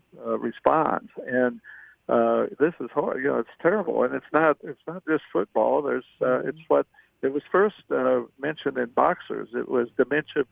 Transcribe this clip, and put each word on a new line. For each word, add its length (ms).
uh, 140
responds. 720
And, 320
uh, 400
this 200
is 120
hor-, 280
you 80
know, 100
it's 120
terrible, 400
and 140
it's 180
not, 300
it's 240
not 200
just 240
football. 520
There's, 220
uh, 180
it's 180
what, 200
it 100
was 200
first, 240
uh, 300
mentioned 400
in 100
boxers. 640
It 160
was 260
dementia 560